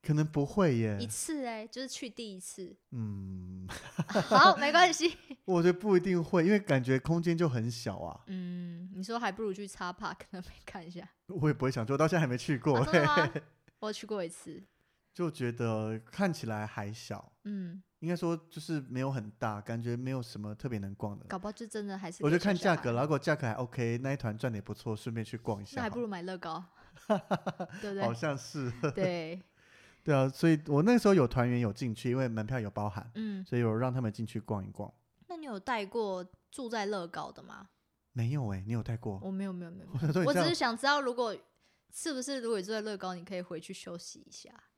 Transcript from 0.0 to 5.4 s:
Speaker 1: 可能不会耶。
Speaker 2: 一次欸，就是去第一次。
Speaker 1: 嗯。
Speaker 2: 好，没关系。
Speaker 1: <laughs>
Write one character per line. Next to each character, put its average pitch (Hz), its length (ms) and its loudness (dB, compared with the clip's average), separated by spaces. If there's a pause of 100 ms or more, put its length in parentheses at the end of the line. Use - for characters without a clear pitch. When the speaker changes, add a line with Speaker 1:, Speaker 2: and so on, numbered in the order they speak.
Speaker 1:
可 147 120 2
能 151 100 6
不 147 220 2
会 160 300 4
耶。 110 240 2
Speaker 2:
一 113 80 -2
次 277 360 -4
欸， 226 220 -6
就 247 160 -10
是 262 60 -8
去 254 200 -8
第 214 240 -10
一 185 60 -12
次。 185 340 -12 (200)
Speaker 1:
嗯。 95 720 -6 (400)
Speaker 2:
好， 254 500 8
没 277 140 2
关 339 220 8
系。 311 240 0 (140)
Speaker 1:
<laughs> 262 140 -16